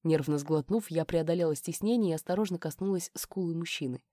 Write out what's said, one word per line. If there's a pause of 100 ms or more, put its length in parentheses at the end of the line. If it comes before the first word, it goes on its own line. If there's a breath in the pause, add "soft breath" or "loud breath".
Нервно
сглотнув,
я
преодолела
стеснение
и
осторожно
коснулась
скулы
мужчины. (120)